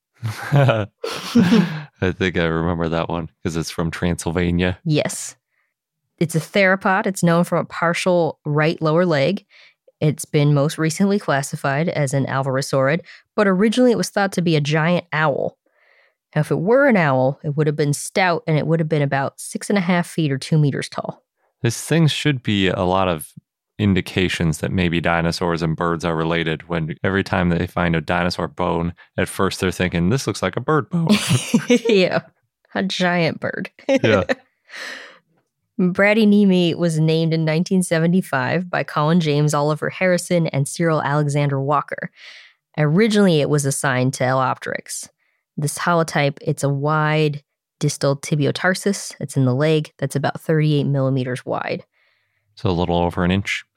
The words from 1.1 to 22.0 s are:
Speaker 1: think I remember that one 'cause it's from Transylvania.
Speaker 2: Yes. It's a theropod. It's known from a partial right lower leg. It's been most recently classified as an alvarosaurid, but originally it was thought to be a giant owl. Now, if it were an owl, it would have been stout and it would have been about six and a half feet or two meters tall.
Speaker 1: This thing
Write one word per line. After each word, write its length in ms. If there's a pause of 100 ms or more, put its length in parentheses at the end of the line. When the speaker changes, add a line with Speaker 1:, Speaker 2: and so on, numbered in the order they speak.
Speaker 1:
think 240
I 80
remember 440
that 200
one 200 (140)
'cause 140
it's 140
from 200
Transylvania. 920
Speaker 2:
Yes. 520 (840)
It's 180
a 40
theropod. 640
It's 180
known 200
from 140
a 60
partial 800
right 360
lower 240
leg. 400 (560)
It's 240
been 300
most 240
recently 400
classified 720
as 260
an 120
alvarosaurid, 720 (360)
but 120
originally 420
it 80
was 120
thought 220
to 100
be 140
a 40
giant 520
owl. 440 (800)
Now, 60
if 100
it 100
were 280
an 80
owl, 480
it 120
would 100
have 100
been 160
stout 540
and 120
it 80
would 140
have 80
been 140
about 380
six 300
and 80
a 40
half 240
feet 260
or 60
two 200
meters 300
tall. 340 (400)
Speaker 1:
This 200
thing 260